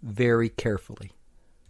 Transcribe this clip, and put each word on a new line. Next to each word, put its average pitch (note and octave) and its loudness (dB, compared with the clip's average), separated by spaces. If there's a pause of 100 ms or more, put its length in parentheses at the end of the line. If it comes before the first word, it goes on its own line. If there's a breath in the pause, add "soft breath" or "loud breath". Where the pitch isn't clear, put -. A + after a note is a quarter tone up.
very A#2 2
carefully, G#2 -6 (580)